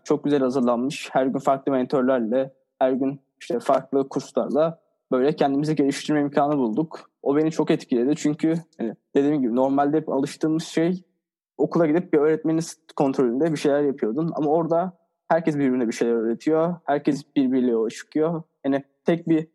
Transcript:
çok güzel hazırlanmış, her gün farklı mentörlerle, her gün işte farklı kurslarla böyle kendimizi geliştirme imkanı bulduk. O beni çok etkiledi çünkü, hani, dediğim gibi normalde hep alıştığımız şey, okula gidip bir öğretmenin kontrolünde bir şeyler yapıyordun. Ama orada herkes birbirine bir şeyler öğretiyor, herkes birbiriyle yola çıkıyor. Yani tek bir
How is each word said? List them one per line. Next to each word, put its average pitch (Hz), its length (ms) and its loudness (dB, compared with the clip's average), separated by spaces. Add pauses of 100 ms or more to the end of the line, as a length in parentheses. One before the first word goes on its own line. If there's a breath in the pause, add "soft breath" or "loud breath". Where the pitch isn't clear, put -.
çok 143 200 0
güzel 143 160 0
hazırlanmış, 127 720 -2
her 135 140 2
gün 135 140 -2
farklı 139 320 0
mentörlerle, 127 840 0 (260)
her 131 120 2
gün 135 300 -4 (200)
işte - 180 -6
farklı 135 500 0
kurslarla 139 680 -2 (320)
böyle 135 240 2
kendimizi 151 400 0
geliştirme 147 460 0
imkanı 143 360 0
bulduk. 127 520 -2 (140)
O 131 140 0
beni 156 140 2
çok 160 200 -2
etkiledi 135 440 0
çünkü, 156 380 -2 (240)
hani, 113 180 -6 (200)
dediğim 143 260 2
gibi 117 140 0
normalde 139 420 2
hep 151 120 -2
alıştığımız 156 540 -2
şey, 175 400 -2 (540)
okula 165 280 2
gidip 165 280 0
bir 156 60 4
öğretmenin 160 420 0 (340)
kontrolünde 135 560 2
bir 143 60 -2
şeyler 143 240 2
yapıyordun. 143 540 -2
Ama 147 160 0
orada 165 460 0 (300)
herkes 165 280 0
birbirine 127 320 2
bir 117 60 -2
şeyler 117 200 0
öğretiyor, 151 600 0 (100)
herkes 143 380 0 (120)
birbiriyle 127 360 2
yola 113 180 0
çıkıyor. 160 540 -4 (220)
Yani 139 180 0 (220)
tek 165 240 0
bir 160 260 2